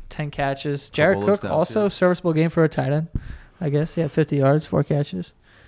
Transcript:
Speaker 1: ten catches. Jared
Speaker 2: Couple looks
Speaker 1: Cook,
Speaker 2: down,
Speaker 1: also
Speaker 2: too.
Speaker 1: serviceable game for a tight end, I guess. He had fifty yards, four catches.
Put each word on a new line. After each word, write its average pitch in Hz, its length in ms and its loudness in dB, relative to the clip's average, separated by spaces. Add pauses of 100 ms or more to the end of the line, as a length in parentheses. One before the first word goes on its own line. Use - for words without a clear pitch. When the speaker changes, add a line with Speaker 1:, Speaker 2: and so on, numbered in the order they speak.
Speaker 1:
ten 147 200 -8
catches. 143 600 -4
Jared 175 260 2
Speaker 2:
Couple 202 120 0
looks 202 140 2
Speaker 1:
Cook, 101 80 -6
Speaker 2:
down, 147 80 0
Speaker 1:
also 180 280 0
Speaker 2:
too. 196 40 0
Speaker 1:
serviceable 180 440 0
game 160 160 2
for 165 140 2
a 156 60 4
tight 135 220 -2
end, 156 160 0 (540)
I 160 80 -2
guess. 147 260 0
He 170 60 0
had 147 100 -2
fifty 151 260 0
yards, 139 280 4
four 156 180 0
catches. 151 500 -4 (340)